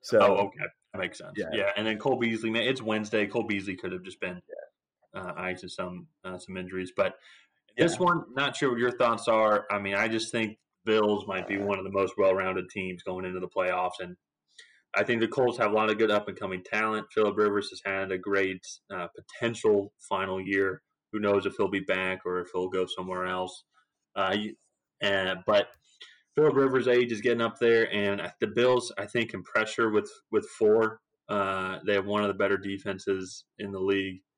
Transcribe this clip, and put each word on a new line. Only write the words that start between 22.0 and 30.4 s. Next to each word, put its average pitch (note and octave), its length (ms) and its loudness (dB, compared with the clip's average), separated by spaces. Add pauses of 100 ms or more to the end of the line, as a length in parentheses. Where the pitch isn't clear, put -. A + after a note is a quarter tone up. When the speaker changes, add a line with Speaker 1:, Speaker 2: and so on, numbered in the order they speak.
Speaker 2:
or F2+ 160 -2
if F2 120 -8
he'll F#2 160 -2
go F#2 160 0
somewhere F#2 400 -6
else. F#2 380 -6 (520)
Uh, G2 220 0
you, G#2 180 -6 (460)
uh, F#2+ 340 0 (120)
but G#2 220 4 (680)
Phillip D3 200 6
Rivers' C3 320 4
age B2 240 4
is G#2+ 100 -4
getting A#2 200 2
up A2+ 180 -2
there, A#2 340 4
and G2+ 460 0
the A2+ 80 -2
Bills, A#2+ 500 2
I G2+ 80 -6
think, A2+ 260 -2
can G2 120 -8
pressure A2 460 0
with, G#2 220 0 (200)
with G#2+ 180 0